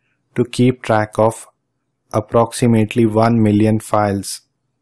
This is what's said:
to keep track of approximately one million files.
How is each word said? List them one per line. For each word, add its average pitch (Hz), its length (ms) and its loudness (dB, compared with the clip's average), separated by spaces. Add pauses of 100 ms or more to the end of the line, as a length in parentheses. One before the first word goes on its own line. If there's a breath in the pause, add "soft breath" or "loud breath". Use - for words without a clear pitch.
(340)
to 123 120 -2
keep 123 360 -2
track 107 380 -2
of 110 260 0 (680)
approximately 117 920 0
one 113 340 2
million 107 400 2
files. 101 600 -4 (400)